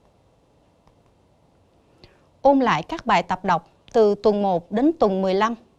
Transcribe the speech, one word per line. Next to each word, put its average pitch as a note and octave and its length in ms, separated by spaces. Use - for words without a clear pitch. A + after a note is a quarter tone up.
Ôn C4+ 180
lại F#3+ 240
các - 220
bài F#3+ 180
tập F3+ 220
đọc F3 240
từ G#3 220
tuần G#3 260
một F#3 300
đến B3+ 280
tuần F#3+ 220
mười F#3+ 120
lăm. G#3+ 220